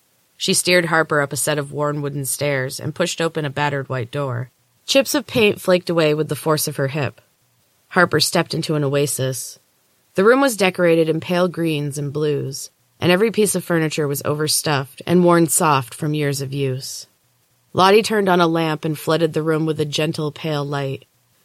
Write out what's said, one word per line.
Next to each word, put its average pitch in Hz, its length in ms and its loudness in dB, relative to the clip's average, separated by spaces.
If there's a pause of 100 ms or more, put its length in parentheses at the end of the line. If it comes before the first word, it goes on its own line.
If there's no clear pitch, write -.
(360)
She - 160 -2
steered 180 320 2
Harper 160 380 2
up 139 100 -4
a 147 40 -6
set 151 200 -2
of 143 160 -6
worn 147 300 -2
wooden 143 240 -6
stairs 139 520 -4
and 156 160 -8
pushed 175 280 -2
open 156 240 -2
a 139 40 -4
battered 143 380 -2
white 127 220 -6
door. 127 400 -6 (340)
Chips - 300 2
of 277 120 -2
paint 214 360 0
flaked 180 260 0
away 165 240 2
with 151 160 -2
the 151 80 -4
force 156 320 -2
of 143 80 -8
her 139 120 -2
hip. 139 340 -6 (640)
Harper 175 320 2
stepped - 320 0
into 156 220 -2
an 147 100 0
oasis. 135 760 -2 (560)
The 190 100 2
room 262 180 6
was 240 160 2
decorated 170 500 4
in 160 120 0
pale 180 280 0
greens 151 480 -2
and 143 160 -6
blues, 143 580 -4 (300)
and 170 100 2
every 202 200 4
piece 202 240 0
of 180 100 -2
furniture 160 420 0
was 139 200 -4
overstuffed 147 800 -2
and 175 180 4
worn 170 220 6
soft 147 480 2
from 151 180 -4
years 143 300 -2
of 135 100 -8
use. 135 540 -6 (640)
Lottie 196 300 6
turned 202 280 0
on 175 100 4
a 170 60 4
lamp 165 400 0
and 151 120 -4
flooded 160 360 0
the 156 80 -2
room 156 240 0
with 151 120 -2
a 156 60 -2
gentle, 151 480 -2
pale 147 320 -4
light. 139 400 -6 (400)